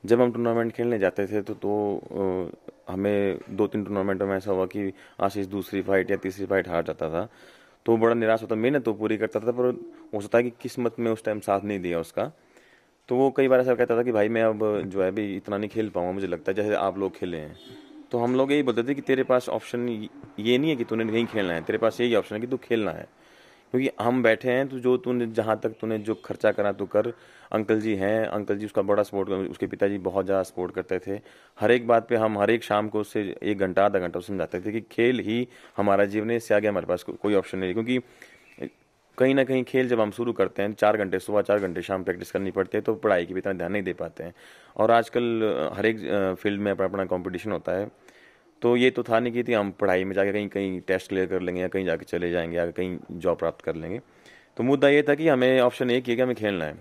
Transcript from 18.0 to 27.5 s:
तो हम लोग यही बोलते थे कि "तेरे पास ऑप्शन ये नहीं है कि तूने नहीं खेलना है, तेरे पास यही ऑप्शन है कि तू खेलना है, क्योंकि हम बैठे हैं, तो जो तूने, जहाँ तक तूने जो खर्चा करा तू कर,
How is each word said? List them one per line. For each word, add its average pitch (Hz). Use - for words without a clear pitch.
तो 120
हम 120
लोग 135
यही 147
बोलते 117
थे 139
कि 139
"तेरे 131
पास 127
ऑप्शन 117
ये 120
नहीं 156
है 151
कि 117
तूने 113
नहीं 113
खेलना 95
है, 82
तेरे 104
पास 113
यही 120
ऑप्शन 104
है 110
कि 120
तू 127
खेलना 107
है, 80
क्योंकि 131
हम 120
बैठे 113
हैं, 135
तो 131
जो 123
तूने, 123
जहाँ 110
तक 113
तूने 110
जो 107
खर्चा -
करा 101
तू 98
कर, 113